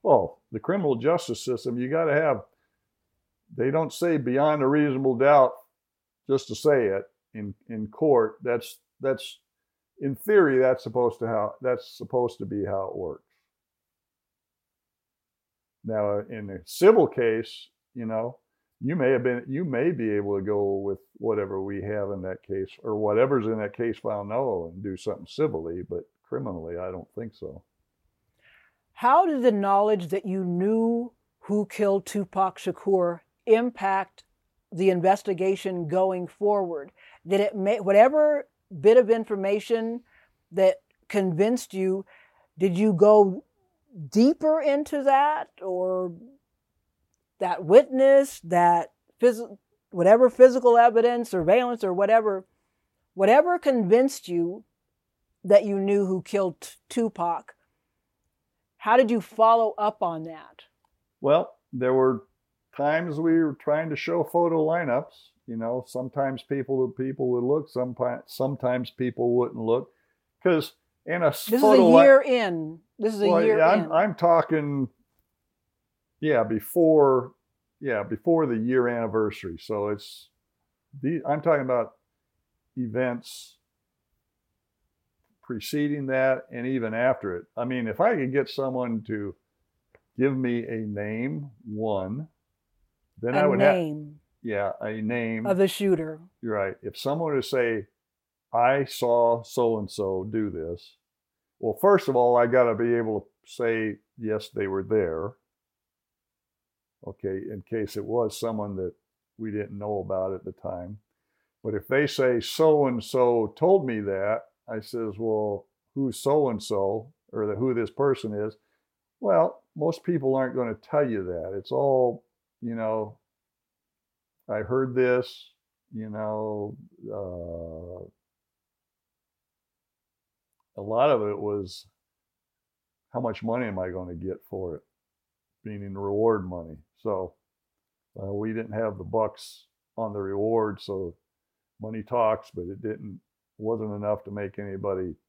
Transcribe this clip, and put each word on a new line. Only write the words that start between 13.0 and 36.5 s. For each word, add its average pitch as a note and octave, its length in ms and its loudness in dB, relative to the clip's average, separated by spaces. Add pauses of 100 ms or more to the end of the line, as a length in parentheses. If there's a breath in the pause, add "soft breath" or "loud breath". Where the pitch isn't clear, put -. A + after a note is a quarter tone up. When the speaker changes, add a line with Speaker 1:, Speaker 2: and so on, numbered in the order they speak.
Speaker 1:
Now, G#2 360 -2 (100)
in G#2 200 -10
a F#2+ 140 -10
civil F#3+ 420 4
case, A2+ 640 -4 (260)
you A#2 120 -10
know, A2 320 -8 (420)
you C#3 160 -4
may C3 140 2
have B2 120 2
been, B2 240 -2
you C#3 180 -6
may C#3 260 0
be A#2 200 -4
able G2+ 280 -2
to F#2+ 60 -4
go G2+ 320 0
with G2 220 -6 (200)
whatever G2+ 440 -4
we G2 200 -8
have G#2 280 -6
in F#2+ 120 -8
that F#2 200 -10
case F#2+ 260 -8 (140)
or G#2+ 140 -6
whatever's A2 500 0
in A2 120 -2
that G#2 180 -6
case A#2 220 -4
file G#2 260 -6
now G#2 480 -4
and F#2+ 100 -16
do G2 140 -8
something F#2 320 -10
civilly, F2+ 600 -6
but E2+ 160 -8 (180)
criminally, F2 540 -8
I F#2 140 -8
don't F2+ 240 -14
think A2 200 -12
so. D2 280 -16 (1300 soft breath)
Speaker 2:
How C#4+ 320 4
did C#4+ 160 0
the B3 100 6
knowledge G3 560 2
that G3 180 -4
you F#3+ 180 -4
knew A3+ 680 -2 (280)
who G#3 260 -2
killed G3 400 -2
Tupac F#3+ 520 -4
Shakur F3 600 -2 (260)
impact A3 760 0 (480)
the F#3 180 2
investigation F#3 960 0
going F#3 380 -2
forward? F#3 640 -2 (340 soft breath)